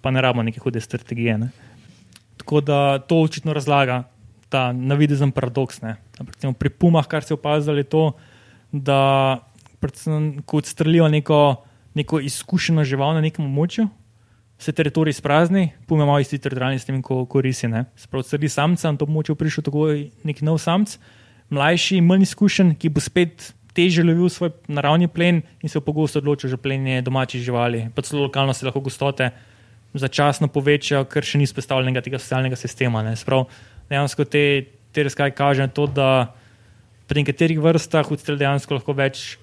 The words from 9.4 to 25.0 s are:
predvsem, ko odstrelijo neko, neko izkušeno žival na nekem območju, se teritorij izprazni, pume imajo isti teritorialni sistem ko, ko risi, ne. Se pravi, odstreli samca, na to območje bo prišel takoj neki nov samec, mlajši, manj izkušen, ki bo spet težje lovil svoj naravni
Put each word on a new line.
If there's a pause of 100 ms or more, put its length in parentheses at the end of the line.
predvsem,
ko
odstrelijo
neko, (560)
neko
izkušeno
žival
na
nekem
območju, (760)
se
teritorij
izprazni, (180)
pume
imajo
isti
teritorialni
sistem
ko,
ko
risi,
ne. (100)
Se
pravi,
odstreli
samca,
na
to
območje
bo
prišel
takoj (220)
neki
nov
samec, (540)
mlajši,
manj
izkušen,
ki
bo
spet (220)
težje
lovil
svoj (160)
naravni